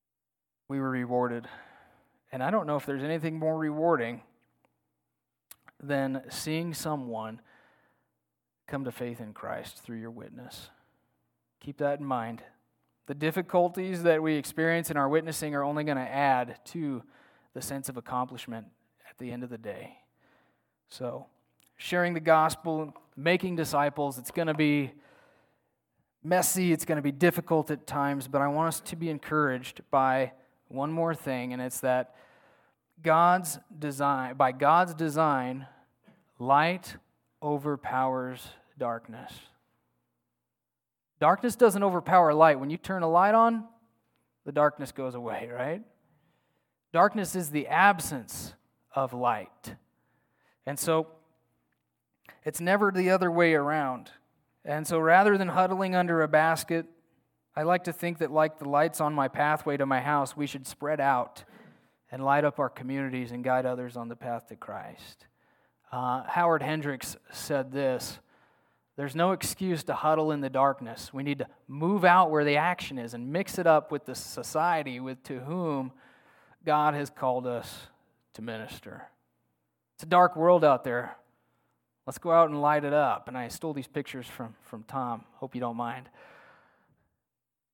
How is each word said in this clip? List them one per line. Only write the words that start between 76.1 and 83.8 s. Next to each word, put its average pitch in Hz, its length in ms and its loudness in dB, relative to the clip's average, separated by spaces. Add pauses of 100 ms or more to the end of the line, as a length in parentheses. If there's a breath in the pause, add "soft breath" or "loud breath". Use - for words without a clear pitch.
God 151 300 2
has 143 160 -6
called 127 380 -4
us 120 400 -8 (460)
to - 80 -16
minister." 110 640 -14 (920)
It's - 60 -18
a 160 40 -14
dark 180 280 6
world 165 280 8
out 139 200 6
there. 120 340 -4 (880)
Let's 127 140 -12
go 170 120 -2
out 165 200 8
and 147 100 -2
light 147 240 2
it 143 80 -2
up. 143 340 0
And 127 80 -12
I 123 120 -6
stole 156 260 -8
these 139 140 -8